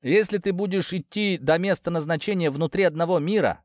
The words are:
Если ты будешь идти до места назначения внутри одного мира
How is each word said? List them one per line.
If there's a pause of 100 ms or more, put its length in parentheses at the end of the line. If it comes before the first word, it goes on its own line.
Если
ты
будешь
идти
до
места
назначения
внутри
одного
мира